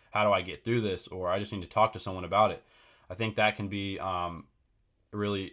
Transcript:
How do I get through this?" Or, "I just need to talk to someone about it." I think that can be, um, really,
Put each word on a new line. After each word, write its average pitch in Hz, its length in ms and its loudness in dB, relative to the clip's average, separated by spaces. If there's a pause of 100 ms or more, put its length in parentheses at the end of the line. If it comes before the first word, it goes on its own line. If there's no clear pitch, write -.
(100)
How 104 140 2
do 104 80 6
I 92 100 4
get 87 220 -10
through 117 160 2
this?" 98 260 -4
Or, 92 240 -4
"I 95 80 2
just 101 140 -6
need 101 100 -6
to 85 60 -12
talk 110 240 4
to - 80 -10
someone 92 240 -6
about 98 260 6
it." - 140 -10 (440)
I 92 60 -10
think 107 220 -4
that 107 180 4
can 101 140 -6
be, 98 320 -6
um, 87 460 -4 (640)
really, 104 400 -2